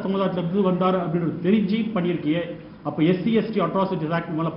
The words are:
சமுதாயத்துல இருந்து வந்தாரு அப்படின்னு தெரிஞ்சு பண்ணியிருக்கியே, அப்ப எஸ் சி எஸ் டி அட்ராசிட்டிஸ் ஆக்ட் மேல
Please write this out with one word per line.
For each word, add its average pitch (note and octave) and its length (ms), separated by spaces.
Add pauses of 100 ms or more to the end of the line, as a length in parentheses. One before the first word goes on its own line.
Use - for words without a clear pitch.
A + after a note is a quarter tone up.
சமுதாயத்துல F#3 380
இருந்து F#3 260
வந்தாரு F#3 340
அப்படின்னு D#3+ 420
தெரிஞ்சு G3+ 320 (200)
பண்ணியிருக்கியே, E3+ 440 (460)
அப்ப C#3+ 100 (140)
எஸ் - 140
சி A3+ 60 (100)
எஸ் - 120
டி G#3 140
அட்ராசிட்டிஸ் E3+ 500
ஆக்ட் E3+ 220
மேல E3 180